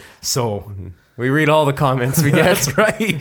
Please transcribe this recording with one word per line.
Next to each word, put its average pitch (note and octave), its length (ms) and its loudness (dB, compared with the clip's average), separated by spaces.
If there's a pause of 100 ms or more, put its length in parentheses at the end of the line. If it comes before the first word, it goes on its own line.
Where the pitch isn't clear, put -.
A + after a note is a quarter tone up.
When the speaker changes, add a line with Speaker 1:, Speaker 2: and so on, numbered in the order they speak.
(220)
Speaker 1:
So A2+ 380 -4 (100)
Speaker 2:
Mm-hmm. F#2+ 180 -14 (280)
We A#2+ 140 -2
read D3+ 180 0
all D3+ 180 4
the C3+ 80 2
comments C3+ 500 0
we C#3 80 2
get. D#3+ 120 4
Speaker 1:
<laughs> - 0 -
That's F3 320 0
right. G#3+ 220 2 (240)